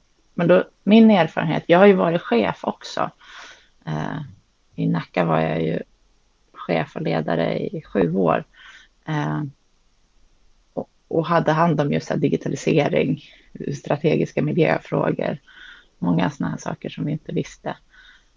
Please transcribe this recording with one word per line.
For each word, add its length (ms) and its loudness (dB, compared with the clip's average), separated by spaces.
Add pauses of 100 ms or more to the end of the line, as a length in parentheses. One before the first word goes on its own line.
(340)
Men 140 0
då, 160 6 (200)
min 280 8
erfarenhet, 560 0
jag 120 6
har 60 8
ju 80 10
varit 280 0
chef 420 -2
också. 460 -6 (760)
Eh, 360 -6 (540)
i 120 -4
Nacka 380 -2
var 140 0
jag 240 -2
ju 160 -4 (720)
chef 420 -4
och 60 -8
ledare 580 -2
i 220 -8
sju 340 -2
år. 280 0 (640)
Eh, 360 -4 (1300)
och, 160 -10 (180)
och 180 -2
hade 260 2
hand 300 2
om 120 -2
just 140 -4
så 60 -4
här 80 -4
digitalisering, 1000 0 (520)
strategiska 640 -2
miljöfrågor, 960 0 (640)
många 300 0
såna 200 -6
här 80 -6
saker 320 -8
som 160 -8
vi 60 -4
inte 200 -8
visste. 440 -8 (600)